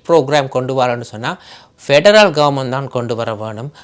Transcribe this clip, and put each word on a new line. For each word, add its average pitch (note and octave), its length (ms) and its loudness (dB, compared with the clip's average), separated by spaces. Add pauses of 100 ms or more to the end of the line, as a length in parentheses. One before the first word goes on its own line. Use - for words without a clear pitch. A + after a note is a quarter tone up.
ப்ரோக்ராம் C#3+ 400 2
கொண்டு C3 360 -4
வரணும்னு A#2+ 180 -2
சொன்னா, B2 360 -10 (500)
ஃபெடரல் G3+ 440 6
கவர்மெண்ட் C#3+ 380 0
தான் C3+ 180 -6
கொண்டு A#2+ 280 -6
வர A2+ 200 -6
வேணும். A2 380 -10 (100)